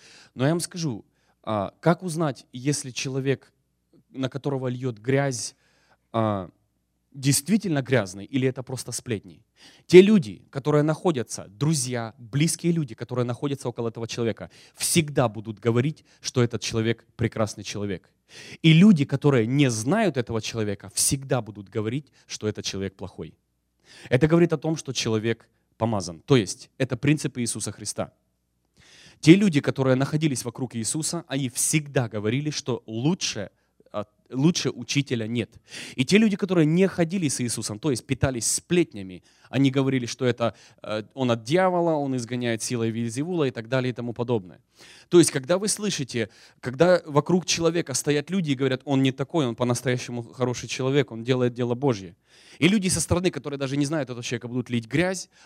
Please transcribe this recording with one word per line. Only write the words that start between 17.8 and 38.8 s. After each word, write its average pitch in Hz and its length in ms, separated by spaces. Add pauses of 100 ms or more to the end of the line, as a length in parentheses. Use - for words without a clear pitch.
И 160 100
люди, 165 320
которые 135 420
не 135 240
знают 143 460
этого 113 240
человека, 104 540
всегда 135 480
будут 101 260
говорить, 117 420 (160)
что - 220
этот 101 160
человек 95 320
плохой. 90 380 (720)
Это 127 180
говорит 170 280
о - 20
том, 160 200
что 131 180
человек 113 560 (260)
помазан. 95 440
То 139 160
есть - 400
это 135 220
принцип 147 400
Иисуса 110 340
Христа. 101 400 (1080)
Те 160 140
люди, 190 280
которые 131 340
находились 139 480
вокруг 120 320
Иисуса, 156 500
они 135 220
всегда 143 580
говорили, 113 440
что - 360
лучше, 117 640 (400)
а, 104 160 (220)
лучше 139 420
учителя 120 560
нет. 113 320 (380)
И 131 80
те 190 140
люди, 214 180
которые 175 300
не 175 200
ходили 175 420
с - 120
Иисусом, 113 380
то 156 120
есть 117 160
питались 131 400
сплетнями, 101 800 (240)